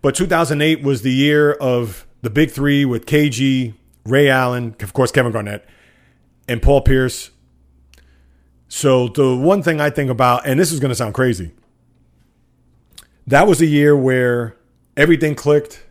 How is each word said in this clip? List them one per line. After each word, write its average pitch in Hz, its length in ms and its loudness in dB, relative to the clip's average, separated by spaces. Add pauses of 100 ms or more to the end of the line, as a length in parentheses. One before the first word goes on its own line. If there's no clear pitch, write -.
But 139 120 0
two 185 120 -2
thousand 160 360 -2
eight 156 200 -2
was 135 200 -2
the 131 80 -2
year 147 420 2
of 123 540 -4 (160)
the 117 80 -6
big 151 220 0
three 143 320 0
with 120 220 -4
K 147 220 0
G, 131 460 -2 (300)
Ray 139 240 2
Allen, 123 520 -2
of 101 120 -14
course, 127 180 0
Kevin 120 220 0
Garnett, 104 340 -8 (800)
and 120 160 -6
Paul 139 200 4
Pierce. 131 480 0 (1400)
So 127 400 0
the 131 260 0
one 165 280 2
thing 160 180 -2
I 151 80 0
think 143 220 -4
about, 123 360 0
and 139 140 0
this 165 120 0
is 160 80 -6
gonna 131 140 -2
sound 110 200 -6
crazy, 104 380 -2 (1700)
that 143 200 4
was 165 160 4
a 165 40 4
year 147 300 4
where 123 600 0 (380)
everything 156 400 2
clicked. 147 560 -2